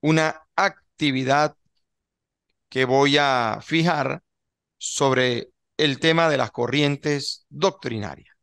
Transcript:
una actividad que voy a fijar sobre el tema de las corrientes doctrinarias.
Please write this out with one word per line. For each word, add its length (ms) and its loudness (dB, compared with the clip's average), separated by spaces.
una 420 0
actividad 1000 0
que 160 0
voy 340 4
a 440 0
fijar 600 -2
sobre 760 -2
el 240 0
tema 280 2
de 80 0
las 140 -2
corrientes 960 -2
doctrinarias. 960 -6